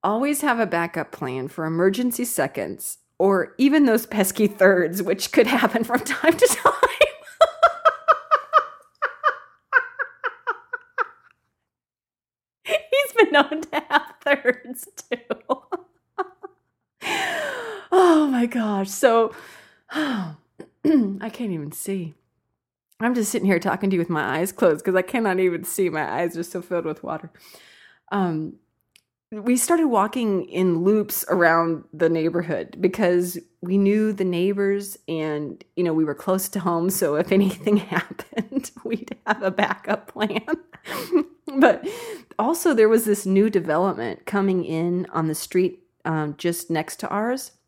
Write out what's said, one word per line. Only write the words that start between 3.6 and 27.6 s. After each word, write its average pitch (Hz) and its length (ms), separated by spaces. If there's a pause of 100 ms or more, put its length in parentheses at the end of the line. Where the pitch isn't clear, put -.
those 226 220
pesky 208 400
thirds, 185 560
which - 280
could 226 160
happen 240 380
from - 160
time - 380
to 494 80
time. - 260 (4000)
<laughs> - 0
He's - 520
been 427 160
known 302 280
to 311 300
have - 320
thirds, 254 680 (220)
too. - 460 (1500)
<laughs> - 60 (840)
Oh, 339 320
my 247 200
gosh. 208 420
So, 226 460 (280)
<sighs> - 280
I 226 440 (500)
can't 226 680
even 151 200
see. 180 420 (840)
I'm 240 140
just 220 160
sitting - 160
here 190 120
talking 196 320
to 190 60
you 170 40
with 170 80
my 147 300
eyes 185 120
closed 156 320
'cause 190 120
I 185 80
cannot 190 380
even 175 240
see. 185 260
My 151 200 (100)
eyes 170 180
are 170 40
so 175 200
filled 170 240
with 156 160
water. 160 280 (800)